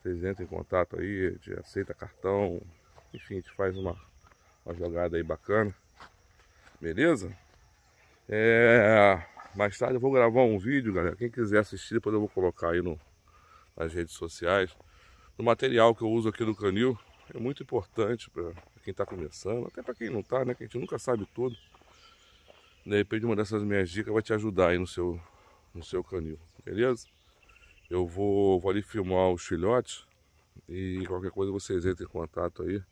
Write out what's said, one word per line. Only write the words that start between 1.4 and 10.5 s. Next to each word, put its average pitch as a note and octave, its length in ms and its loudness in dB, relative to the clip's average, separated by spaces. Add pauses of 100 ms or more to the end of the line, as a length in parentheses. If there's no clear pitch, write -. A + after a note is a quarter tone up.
aceita - 340 -8
cartão, F#2+ 680 -4 (500)
enfim, - 220 -14
a - 40 -6
gente F2+ 140 -14
faz F#2+ 240 -2
uma, F#2 240 -6 (640)
uma E2+ 100 -10
jogada E2+ 420 -4
aí E2 60 0
bacana, F#2+ 520 -2 (1040)
beleza? F#2+ 560 0 (920)
É, A2 920 8 (340)
mais G2+ 220 0
tarde B2+ 200 0
eu A#2+ 40 0
vou C3+ 120 2
gravar B2 300 6
um A2 160 4